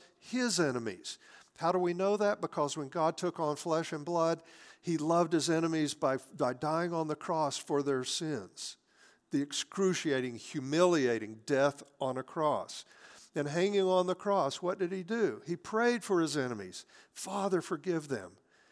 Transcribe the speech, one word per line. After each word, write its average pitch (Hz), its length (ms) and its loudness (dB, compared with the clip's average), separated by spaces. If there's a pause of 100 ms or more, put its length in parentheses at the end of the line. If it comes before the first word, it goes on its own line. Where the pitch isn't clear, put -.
(180)
his 233 400 -2
enemies. 120 600 -2 (400)
How 165 140 2
do 185 60 2
we 175 160 2
know 196 220 2
that? 208 240 2
Because 147 360 -2
when 143 120 -6
God 160 280 2
took 175 220 -4
on 151 180 0
flesh 160 360 -2
and 147 120 -6
blood, 165 380 2 (380)
he 170 180 0
loved 165 340 2
his 151 160 2
enemies 160 460 2
by, 135 240 0 (180)
by 127 180 0
dying 160 380 -2
on 160 140 -2
the 151 80 -2
cross 156 420 -2
for 143 260 0
their 135 220 0
sins. 131 720 -6 (540)
The 143 120 2
excruciating, 143 920 0
humiliating 131 1080 2
death 139 380 2 (160)
on 131 180 -2
a 131 40 -6
cross. 151 640 -2 (520)
And 147 100 -2
hanging 190 360 2
on 185 240 4
the 185 80 0
cross, 185 460 0
what 180 180 -4
did 175 120 -2
he 190 140 -6
do? 190 420 0
He 170 100 -4
prayed 233 460 0
for 180 180 2
his 151 160 0
enemies. 113 480 -4 (280)
"Father, 190 480 -2
forgive 156 480 -4
them, 101 240 -6 (400)